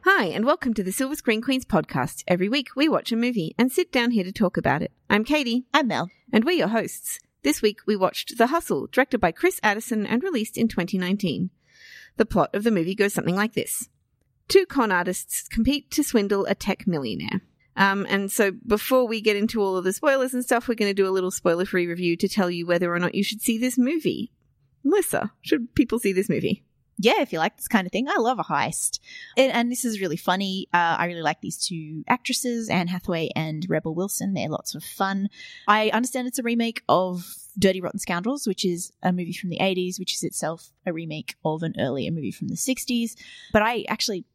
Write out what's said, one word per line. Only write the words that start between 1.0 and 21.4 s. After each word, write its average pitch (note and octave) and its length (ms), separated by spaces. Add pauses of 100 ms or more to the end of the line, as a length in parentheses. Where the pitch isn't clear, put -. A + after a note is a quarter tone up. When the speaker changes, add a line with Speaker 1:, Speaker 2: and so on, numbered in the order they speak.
Speaker 1:
Screen A3 260
Queens C4 240
podcast. - 600
Every F#3 200
week, C4 280
we D4 120
watch A#3+ 240
a A3+ 60
movie A#3 400
and B3+ 140
sit F4+ 200
down B3 200
here G#3 120
to F#3 80
talk F#3+ 240
about C#3+ 260
it. - 100 (180)
I'm G#3+ 160
Katie. B3+ 480
Speaker 2:
I'm D4+ 140
Mel. E3 220 (220)
Speaker 1:
And A3 140
we're F4 120
your G3 120
hosts. - 500 (240)
This - 180
week, G#3+ 240
we G#3 120
watched - 400
The A#3 100
Hustle, C4 400
directed B3 320
by E3 140
Chris - 280
Addison G#3+ 440
and B3 180
released C#4+ 340
in A3+ 120
twenty F#3 280
nineteen. F3+ 520 (640)
The A3 100
plot - 300
of G#3 80
the A#3 80
movie F#3 240
goes G3+ 180
something - 220
like G#3+ 200
this. - 340 (580)
Two F#4+ 180
con A#3+ 260
artists F3+ 580
compete B3+ 420
to D4 120
swindle G3+ 420
a G3 100
tech - 320
millionaire. D3 540 (340)
Um, G3 340
and G3 220
so G3+ 200
before B3 560
we A3 120
get G#3+ 160
into G#3+ 260
all F#3+ 140
of F3+ 80
the F#3 80
spoilers C4+ 420
and B3 120
stuff, B3 240
we're A3+ 60
gonna G3+ 180
do F#3+ 140
a F#3+ 40
little F#3 200
spoiler-free F3+ 560